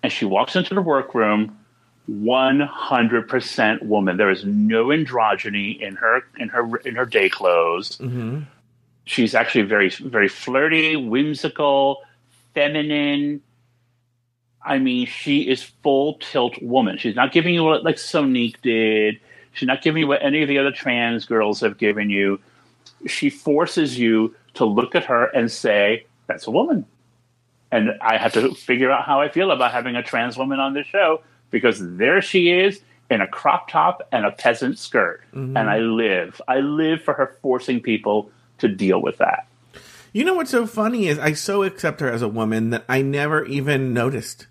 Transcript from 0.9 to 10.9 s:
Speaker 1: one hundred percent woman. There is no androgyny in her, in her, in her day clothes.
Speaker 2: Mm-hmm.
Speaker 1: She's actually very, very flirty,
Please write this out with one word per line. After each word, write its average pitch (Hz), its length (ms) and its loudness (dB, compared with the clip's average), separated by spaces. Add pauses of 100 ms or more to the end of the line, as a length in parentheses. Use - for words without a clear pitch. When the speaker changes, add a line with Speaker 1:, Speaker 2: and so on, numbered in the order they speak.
Speaker 1:
one 127 540 2
hundred 120 680 0
percent 117 560 -2
woman. 101 320 0
There 101 140 4
is 95 140 -2
no 107 420 2
androgyny 113 920 -2
in 98 160 -10
her, 117 260 0 (160)
in 120 100 -8
her, 117 300 -2
in 120 180 -8
her 127 100 -2
day 107 220 2
clothes. 87 720 0
Speaker 2:
Mm-hmm. 123 420 -6 (680)
Speaker 1:
She's 113 280 0
actually 117 260 2
very, 101 280 2
very 110 380 0
flirty, 156 680 0